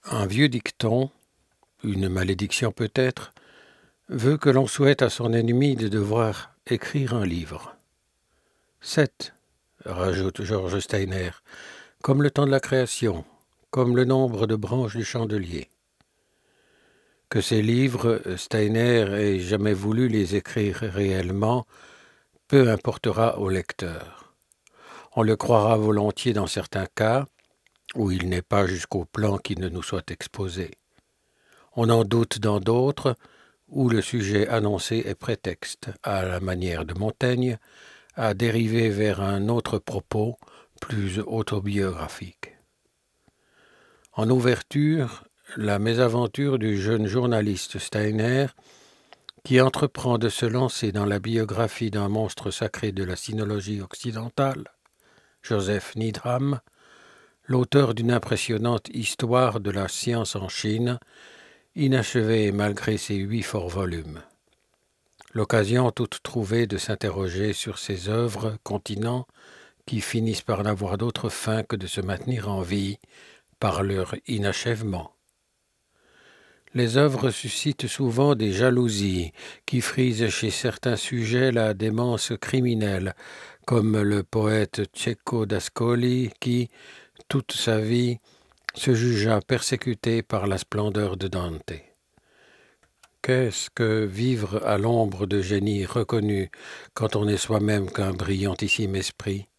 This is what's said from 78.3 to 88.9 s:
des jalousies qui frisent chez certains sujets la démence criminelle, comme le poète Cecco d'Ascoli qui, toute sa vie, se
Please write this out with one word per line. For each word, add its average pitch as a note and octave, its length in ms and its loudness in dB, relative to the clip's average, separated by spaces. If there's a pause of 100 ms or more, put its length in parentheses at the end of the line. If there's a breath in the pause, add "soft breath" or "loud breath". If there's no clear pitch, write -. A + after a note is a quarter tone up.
des G#2+ 180 0
jalousies G2+ 800 2 (320 loud breath)
qui - 160 0
frisent A#2 480 2
chez G#2 220 -2
certains A#2+ 460 -2
sujets B2 560 0
la A2 200 2
démence A2 680 0
criminelle, G#2+ 760 0 (500 loud breath)
comme A2 360 4
le G#2 220 2
poète G#2+ 600 0 (100)
Cecco - 540 -2
d'Ascoli A#2+ 920 0
qui, A#2+ 280 0 (600 loud breath)
toute - 240 -2
sa A2 260 0
vie, A#2+ 400 0 (560 soft breath)
se - 180 2